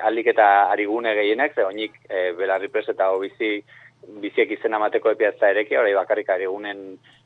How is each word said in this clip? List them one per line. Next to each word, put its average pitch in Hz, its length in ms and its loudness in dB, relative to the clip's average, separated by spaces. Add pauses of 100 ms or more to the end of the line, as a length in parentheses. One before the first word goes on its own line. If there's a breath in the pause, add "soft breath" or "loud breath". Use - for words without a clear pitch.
(100)
aldik 117 240 0
eta 107 140 6 (220)
Arigune 104 480 0
gehienak, 110 360 0
ze 107 120 0
oinik, 104 320 -8 (100)
e, 92 300 -2
belarri 95 340 -2
prest 107 220 -4
eta 95 160 0
o 95 120 0
bizi, 104 360 -4 (640 soft breath)
biziek 104 320 0
izen 110 200 -4
emateko 107 360 0
epea 104 240 2
ez - 60 -18
da 101 100 4
ereki, 107 280 0
orai 104 180 2
bakarrik 101 340 -2
Arigunen, 98 520 -4 (440 soft breath)